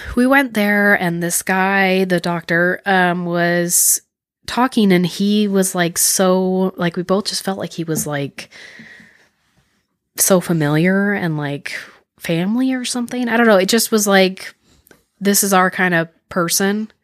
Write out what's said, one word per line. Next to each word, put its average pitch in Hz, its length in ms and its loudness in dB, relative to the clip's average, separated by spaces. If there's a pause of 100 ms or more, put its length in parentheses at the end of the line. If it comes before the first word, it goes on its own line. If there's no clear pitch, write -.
(160)
we 247 100 4
went 269 280 2
there, 202 400 2
and 170 280 -2
this 175 200 -4
guy, 190 640 2
the 180 120 0
doctor, 170 680 -2
um, 180 400 0
was 175 760 0 (460)
talking, 233 440 0
and 180 140 4
he 208 440 0
was, 190 260 0
like, 175 240 -2
so, 185 800 0
like, 170 180 -4
we 180 60 -6
both 190 240 -2
just - 180 -6
felt 196 140 -6
like 190 160 -8
he 165 100 -8
was, 156 220 -4
like, 143 420 -8 (1700)
so 185 240 2
familiar 175 720 0
and, 170 240 -2
like, 143 420 -8 (400)
family 214 540 -2
or 247 140 -6
something. 247 420 -4
I 226 80 0
don't 240 100 4
know. 214 120 6
It 190 100 2
just - 240 0
was 208 140 2
like, 190 480 2 (680)
this 202 240 0
is 196 80 0
our 185 180 4
kind 185 220 0
of 165 160 0 (220)
person, 196 600 -2 (140)